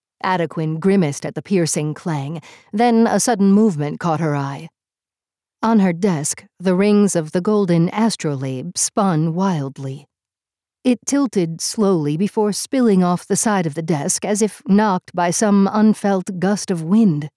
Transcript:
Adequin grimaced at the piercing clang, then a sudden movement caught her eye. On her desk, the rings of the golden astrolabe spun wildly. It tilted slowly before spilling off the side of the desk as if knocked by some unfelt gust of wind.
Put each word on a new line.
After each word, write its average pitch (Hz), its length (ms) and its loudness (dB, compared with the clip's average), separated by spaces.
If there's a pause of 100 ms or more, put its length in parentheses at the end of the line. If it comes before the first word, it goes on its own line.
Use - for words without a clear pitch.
(220)
Adequin 160 580 -4
grimaced 180 460 0
at 151 80 -8
the 151 80 -10
piercing 160 540 -2
clang, 151 460 -6 (300)
then 226 360 2
a 208 120 0
sudden 196 320 2
movement 160 480 2
caught 160 200 -2
her 156 160 -2
eye. 139 340 -8 (920)
On 226 160 4
her 185 140 2
desk, 170 520 -4 (140)
the 180 160 0
rings 208 400 2
of 156 160 -4
the 185 100 -2
golden 180 480 2
astrolabe 147 880 -4
spun 170 560 0
wildly. 143 720 -4 (800)
It 247 220 2
tilted 196 560 -2
slowly 170 560 0
before 208 340 0
spilling 220 500 2
off 175 240 0
the 202 120 -2
side 202 280 0
of 151 80 -4
the 165 80 -8
desk 160 440 -4
as 196 160 -2
if 214 260 -2
knocked 196 480 2
by 175 160 0
some 202 400 2
unfelt 202 680 0
gust 185 320 -2
of 170 140 -4
wind. 165 540 2